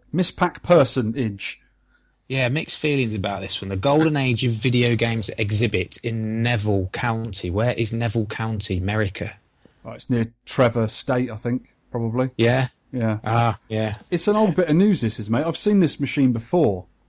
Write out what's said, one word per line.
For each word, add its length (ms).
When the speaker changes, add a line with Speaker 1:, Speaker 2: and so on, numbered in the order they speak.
Speaker 1:
Miss 200
Pac-personage. 1300
Speaker 2:
Yeah, 220
mixed 280
feelings 380
about 260
this 200
one. 80
The 60
golden 400
age 280
of 100
video 420
games 340
exhibit 640
in 400
Neville 500
County. 560
Where 240
is 180
Neville 360
County, 500
America? 600
Speaker 1:
Oh, 80
it's 180
near 220
Trevor 420
State, 440
I 60
think, 360
probably. 480
Speaker 2:
Yeah? 300
Speaker 1:
Yeah. 320
Speaker 2:
Ah, 440
yeah. 280
Speaker 1:
It's 160
an 80
old 200
bit 140
of 60
news, 260
this 180
is, 100
mate. 160
I've 120
seen 220
this 200
machine 320
before. 540